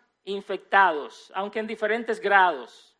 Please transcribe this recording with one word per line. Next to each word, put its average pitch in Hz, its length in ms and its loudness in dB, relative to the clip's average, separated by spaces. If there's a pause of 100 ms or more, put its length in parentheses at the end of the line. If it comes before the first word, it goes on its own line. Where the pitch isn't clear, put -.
(240)
infectados, 190 1080 -2
aunque 208 260 -6
en 220 60 -6
diferentes 220 520 -4
grados. 185 800 0